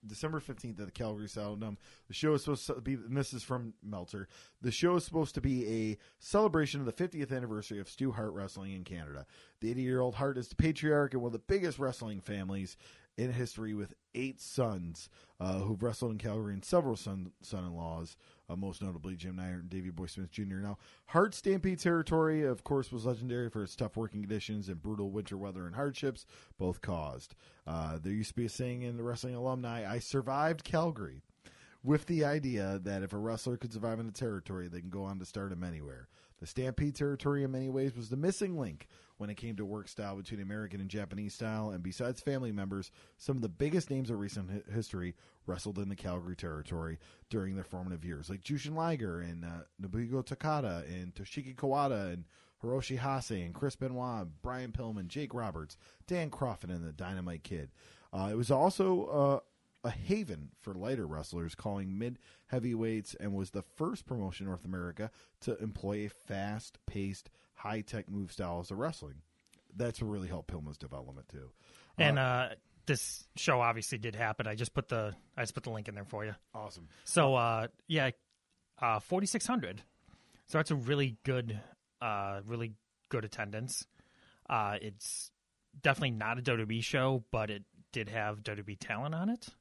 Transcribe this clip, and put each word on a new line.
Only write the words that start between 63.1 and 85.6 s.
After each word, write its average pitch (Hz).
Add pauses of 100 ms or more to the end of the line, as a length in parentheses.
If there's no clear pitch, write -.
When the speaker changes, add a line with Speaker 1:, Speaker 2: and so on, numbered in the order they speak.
Speaker 1:
and 101
was 98
the 98
first -
promotion 98
in 95
North 90
America 90 (300)
to 117
employ 104
a -
fast-paced, 101 (240)
high-tech 107
move 98
style 87
as 87
a -
wrestling. 78 (520)
That's 117
what 110
really 101
helped 87
Pillman's 76
development, 67
too. 65 (440)
Speaker 2:
And, 147
Speaker 1:
Uh, 135
Speaker 2:
uh, 127 (320)
this -
show 131
obviously 117
did 107
happen. 110
I 107
just 113
put 131
the, 107 (220)
I 127
just 113
put 117
the 123
link 107
in 104
there 101
for 104
you. 107 (200)
Speaker 1:
Awesome. 98 (160)
Speaker 2:
So, 139
uh, 117 (180)
yeah, 147 (720)
uh, 113
forty-six 190
hundred. 123 (640)
So -
that's 156
a 151
really 135
good, 117 (400)
uh, 98
really 117 (360)
good 113
attendance. 107 (640)
Uh, 104
it's - (500)